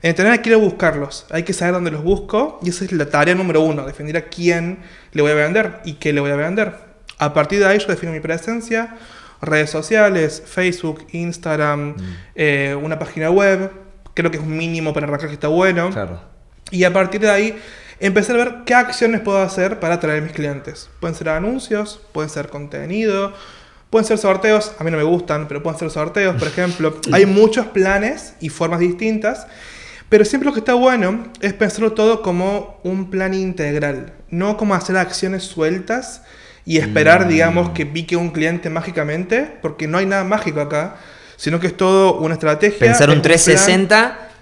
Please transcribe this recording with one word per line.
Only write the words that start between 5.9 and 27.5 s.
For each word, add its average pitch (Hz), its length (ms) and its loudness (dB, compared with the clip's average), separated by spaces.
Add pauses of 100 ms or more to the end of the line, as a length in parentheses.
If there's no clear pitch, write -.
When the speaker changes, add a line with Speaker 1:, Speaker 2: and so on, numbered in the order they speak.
Speaker 1:
qué 151 200 -4
le 143 60 0
voy 143 120 -2
a 143 40 0
vender. 185 380 -2 (460)
A 147 140 0
partir 156 260 2
de 202 60 4
ahí 202 140 4
yo 202 80 -4
defino 170 240 -4
mi 156 80 -8
presencia, 226 760 -6 (460)
redes 151 280 0
sociales, 175 760 2
Facebook, 175 680 -4
Instagram, 151 840 -2
Speaker 2:
Mm. - 0 - (400)
Speaker 1:
eh, 139 460 0
una 156 180 -6
página 160 300 -4
web, 190 420 2 (440)
creo 170 160 0
que 160 60 -6
es 151 60 -6
un 156 140 -6
mínimo 165 360 -4
para 147 140 -2
arrancar 147 200 -2
que 147 80 -8
está 147 120 -4
bueno. 175 440 2
Speaker 2:
Claro. 87 280 -8 (520)
Speaker 1:
Y 180 120 2
a 180 100 4
partir 190 280 0
de 214 80 2
ahí 214 280 0 (420)
empezar 196 400 0
a 240 60 2
ver 233 100 -8 (100)
qué 247 100 2
acciones 233 460 2
puedo 196 200 0
hacer 190 380 -2
para 170 160 0
atraer 151 260 -2
mis 160 100 -8
clientes. 143 580 -8 (100)
Pueden 165 160 -6
ser 160 140 -6
anuncios, 208 680 -4 (140)
pueden 151 160 -6
ser 151 200 -8
contenido, 190 840 -4 (560)
pueden 220 180 2
ser 214 120 0
sorteos, 214 580 2
a 160 60 -8
mí 165 80 -2
no 160 60 -2
me 151 60 2
gustan, 156 440 0
pero 143 160 -8
pueden 160 160 -6
ser 160 100 -6
sorteos, 165 460 -2
por 139 120 -2
ejemplo. 160 480 -2 (100)
Speaker 2:
<laughs> 214 60 -2
Speaker 1:
Hay 196 140 6
muchos 214 420 4